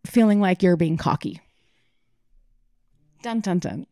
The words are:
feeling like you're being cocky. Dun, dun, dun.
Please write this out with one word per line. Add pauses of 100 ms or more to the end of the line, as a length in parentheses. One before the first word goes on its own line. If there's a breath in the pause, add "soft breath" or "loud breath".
feeling
like
you're
being
cocky. (1800)
Dun,
dun,
dun.